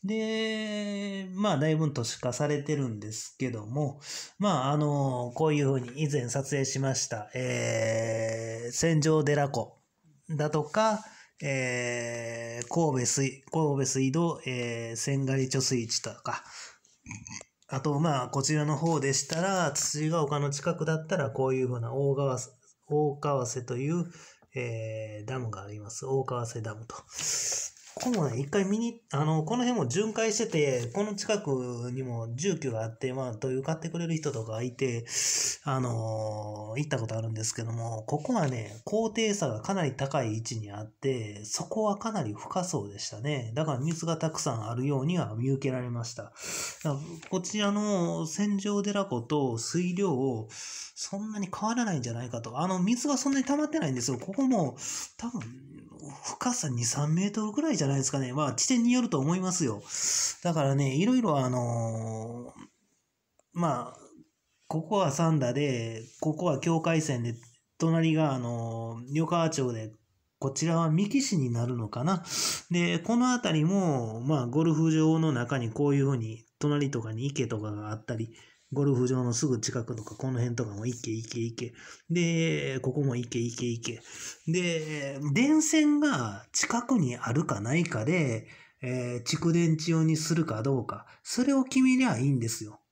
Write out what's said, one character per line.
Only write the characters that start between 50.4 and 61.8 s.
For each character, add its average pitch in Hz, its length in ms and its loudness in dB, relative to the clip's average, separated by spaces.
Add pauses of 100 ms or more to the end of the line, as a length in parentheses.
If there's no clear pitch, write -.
そ - 220 -8
ん 214 120 -6
な 208 80 -6
に 190 160 -4
変 214 140 -2
わ 233 60 0
ら 240 100 2
な 196 100 0
い 135 60 0
ん - 20 -4
じ 120 80 -4
ゃ 113 40 -4
な 117 100 -6
い 120 60 -8
か 117 100 -4
と。 113 180 -8
あ 165 80 0
の、 185 140 0
水 233 260 2
が 277 120 2
そ 277 100 0
ん 269 60 2
な 277 40 2
に 262 60 0
溜 285 140 2
ま 302 60 2
っ 302 40 -2
て 320 100 -2
な 220 80 0
い 135 60 0
ん - 20 0
で 123 60 -2
す 120 100 -2
よ。 120 80 0
こ 190 140 -8
こ 269 100 0
も、 196 340 4 (420)
多 233 100 -6
分、 233 140 -6 (840)
深 - 280 -2
さ 165 160 -2
二、 120 160 -2
三 147 300 2
メ 190 140 2
ー - 20 0
ト 214 160 -2
ル 208 60 -4
ぐ 294 100 0
ら 320 80 2
い 220 60 2
じ 147 80 2
ゃ - 20 4
な 139 80 4
い 139 40 2
で 135 40 2
す - 80 0
か 139 80 0
ね。 127 140 -2
ま 147 140 0
あ、 123 80 0
地 - 120 0
点 240 160 4
に 240 100 6
よ 247 100 4
る 233 60 0
と 143 120 2
思 160 160 2
い 190 40 0
ま 185 120 0
す 175 120 0
よ。 104 180 -2 (600)
だ 175 100 2
か 156 120 2
ら 139 100 4
ね、 139 220 2
い 185 100 4
ろ 254 80 4
い 247 80 4
ろ 156 160 4
あ 127 100 2
の 117 1080 -4